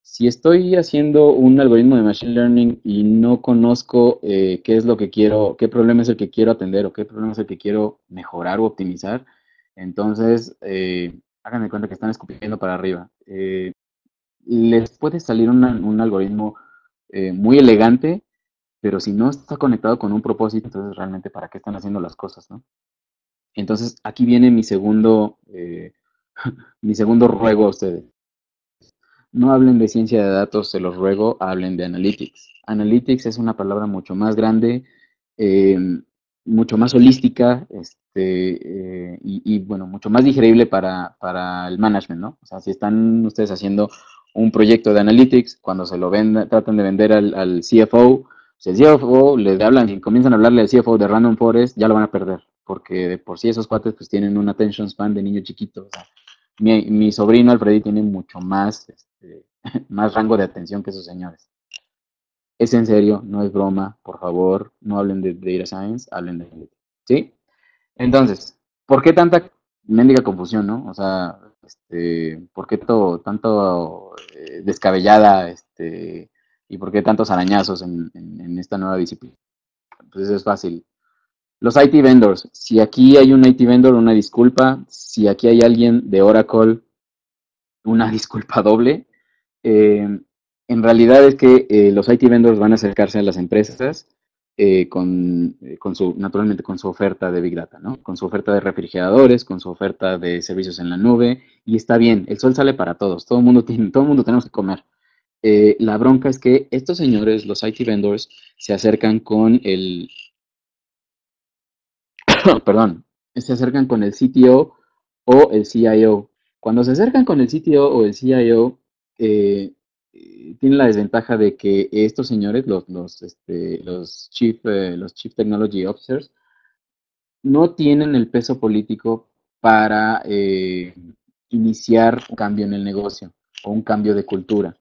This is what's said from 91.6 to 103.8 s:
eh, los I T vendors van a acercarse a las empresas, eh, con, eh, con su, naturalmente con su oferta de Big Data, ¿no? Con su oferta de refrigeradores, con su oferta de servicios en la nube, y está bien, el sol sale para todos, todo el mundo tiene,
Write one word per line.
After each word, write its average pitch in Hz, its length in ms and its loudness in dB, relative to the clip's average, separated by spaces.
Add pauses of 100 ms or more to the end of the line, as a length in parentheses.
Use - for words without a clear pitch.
eh, 104 220 4
los 101 180 0
I 120 80 4
T 123 120 4
vendors 117 300 4
van 107 140 2
a - 40 6
acercarse 101 420 -2
a 104 40 -2
las 95 140 -2
empresas, 104 680 -4 (500)
eh, 95 320 2
con, 90 720 -4
eh, 69 160 -18
con 95 160 -10
su, 90 220 -4
naturalmente 98 460 -4
con 95 160 -12
su 95 100 -10
oferta 95 420 -6
de 90 100 -4
Big 87 140 -6
Data, 85 240 -14
¿no? 127 240 -14
Con 90 140 -14
su 98 100 -10
oferta 101 260 -6
de 101 80 0
refrigeradores, 98 840 0
con 92 160 -10
su 92 100 -16
oferta 92 480 -6
de 87 240 -6
servicios 90 360 -10
en 87 120 -10
la 90 60 -8
nube, 120 460 0 (220)
y 113 120 -4
está 117 200 -2
bien, 113 320 2
el 101 100 -8
sol 131 160 2
sale 135 200 0
para 87 200 -6
todos, 90 300 -6
todo 123 140 -2
el 123 60 2
mundo 123 200 6
tiene, 117 260 -4